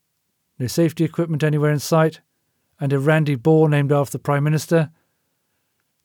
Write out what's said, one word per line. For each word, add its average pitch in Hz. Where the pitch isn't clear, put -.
no 127
safety 165
equipment 160
anywhere 151
in 147
sight, 160
and 139
a 139
randy 151
boar 156
named 143
after 143
the -
Prime 143
Minister. 156